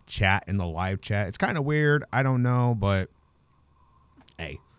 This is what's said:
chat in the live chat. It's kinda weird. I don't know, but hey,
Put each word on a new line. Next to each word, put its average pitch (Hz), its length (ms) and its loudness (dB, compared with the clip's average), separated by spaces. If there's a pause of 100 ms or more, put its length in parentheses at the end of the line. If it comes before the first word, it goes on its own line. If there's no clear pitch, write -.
chat 98 400 0
in 98 120 -2
the 90 80 -2
live 92 340 -4
chat. 104 280 -2
It's - 100 -10
kinda 170 240 -2
weird. 147 500 2
I 127 100 2
don't 131 200 2
know, 123 360 2
but 98 320 0 (1300)
hey, 78 220 -10 (180)